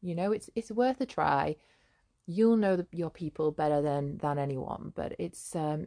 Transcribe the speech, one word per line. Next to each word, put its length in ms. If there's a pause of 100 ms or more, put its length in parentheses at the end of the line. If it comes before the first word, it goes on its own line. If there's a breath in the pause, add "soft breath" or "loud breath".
You 140
know, 160
it's, 240
it's 160
worth 300
a 40
try. 520 (680 soft breath)
You'll 300
know 220
the, 160
your 160
people 420
better 300
than, 380
than 200
anyone, 560
but 240
it's, 380
um, 300